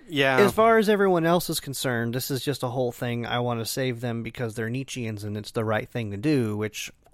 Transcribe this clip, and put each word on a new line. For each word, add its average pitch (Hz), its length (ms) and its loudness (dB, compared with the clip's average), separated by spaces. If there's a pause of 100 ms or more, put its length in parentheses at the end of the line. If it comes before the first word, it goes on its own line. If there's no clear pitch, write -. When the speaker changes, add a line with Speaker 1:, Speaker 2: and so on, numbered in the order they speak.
Speaker 1:
Yeah. 135 300 2
Speaker 2:
As 202 140 6
far 226 260 6
as 208 100 2
everyone 190 380 4
else 175 240 2
is 156 100 -2
concerned, 120 540 -2
this 131 160 -4
is 131 120 -2
just 135 200 -4
a 131 60 -2
whole 123 240 -2
thing. 120 340 -4
I 117 140 -2
wanna 117 260 -2
save 127 340 -4
them 117 220 -4
because 113 320 -6
they're 113 160 -4
Nietzscheans 117 540 -6
and 104 120 -6
it's 104 140 -8
the 113 140 -2
right 110 240 -2
thing 113 240 -6
to 101 40 -6
do, 117 400 2
which, 107 340 -6 (240)